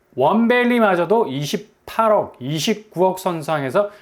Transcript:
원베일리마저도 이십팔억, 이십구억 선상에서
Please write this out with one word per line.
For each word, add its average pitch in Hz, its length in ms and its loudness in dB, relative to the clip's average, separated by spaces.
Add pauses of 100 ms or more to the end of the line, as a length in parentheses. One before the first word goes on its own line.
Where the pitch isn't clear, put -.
(160)
원베일리마저도 220 1120 2
이십팔억, 196 1120 -2
이십구억 170 800 -2
선상에서 160 720 -2 (120)